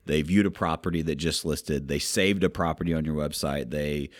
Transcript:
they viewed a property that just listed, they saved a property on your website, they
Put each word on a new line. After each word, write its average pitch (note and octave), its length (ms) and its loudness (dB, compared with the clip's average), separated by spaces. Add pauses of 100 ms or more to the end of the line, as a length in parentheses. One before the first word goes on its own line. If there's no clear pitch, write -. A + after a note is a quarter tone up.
they D2+ 160 2
viewed G2 240 4
a F2+ 40 2
property E2+ 520 -2
that D#2 120 0
just D#2 300 -2
listed, C#2+ 420 -2
they D2 120 0
saved G2 440 2
a F2+ 60 4
property E2+ 440 0
on D#2+ 120 0
your D#2 100 -2
website, D2 540 -2
they D2 400 -2 (100)